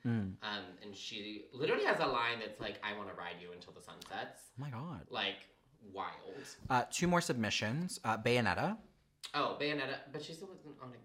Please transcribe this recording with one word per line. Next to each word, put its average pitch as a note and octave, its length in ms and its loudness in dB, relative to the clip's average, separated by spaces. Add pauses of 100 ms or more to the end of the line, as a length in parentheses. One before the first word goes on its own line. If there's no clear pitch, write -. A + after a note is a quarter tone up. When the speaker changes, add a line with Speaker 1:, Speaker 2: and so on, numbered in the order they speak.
Speaker 1:
Mm. A2 280 2 (100)
Speaker 2:
um, G2+ 200 -2 (200)
and G2+ 120 -12
she G#2 560 -8
literally B3+ 340 2
has A#3 140 6
a D#3+ 80 4
line A#2+ 320 2
that's G#2+ 220 -6
like, G2+ 220 -4
"I G#2 140 -2
wanna G2 180 -8
ride F2 260 -6
you F2 100 -12
until F2 220 -14
the - 80 -18
sun F2+ 140 -16 (120)
sets." A2 340 -8 (160)
Speaker 1:
Oh B2 40 -6
my C#3+ 80 -4
God. B2+ 400 -6
Speaker 2:
Like, G2+ 280 0 (540)
wild. - 420 -6 (360)
Speaker 1:
Uh, B2 220 8
two - 160 4
more F3 140 8
submissions. B2 840 2
Uh, A2+ 140 4
Bayonetta. A#2+ 600 4 (560)
Speaker 2:
Oh, D3 260 2
Bayonetta, C#3+ 380 0 (160)
but D3+ 100 -6
she E3 100 -10
still F#3 140 -10
wasn't D3 340 -14
on B2+ 120 -10
a A#2+ 120 -14